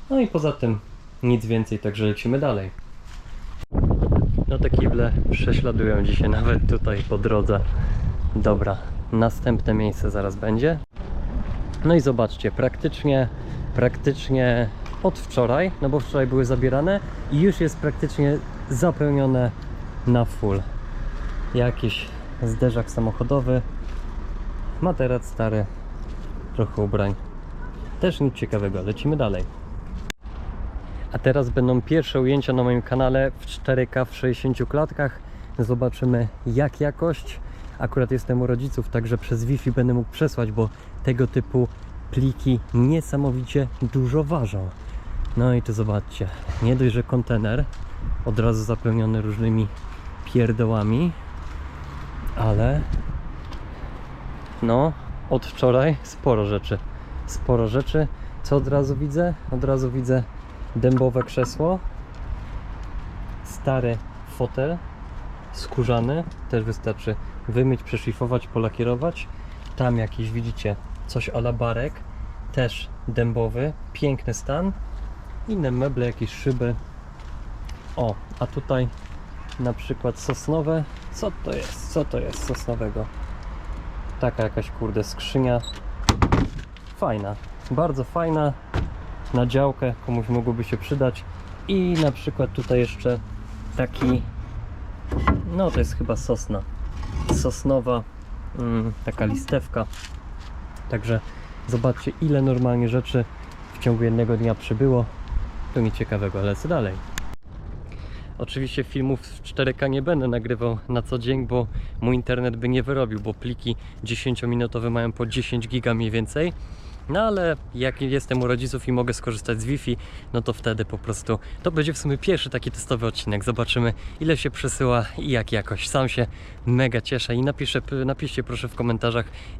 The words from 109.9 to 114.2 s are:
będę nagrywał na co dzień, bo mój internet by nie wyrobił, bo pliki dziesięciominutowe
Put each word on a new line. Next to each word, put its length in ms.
będę 260
nagrywał 500
na 140
co 160
dzień, 280
bo 200
mój 160
internet 400
by 120
nie 140
wyrobił, 380
bo 140
pliki 420
dziesięciominutowe 880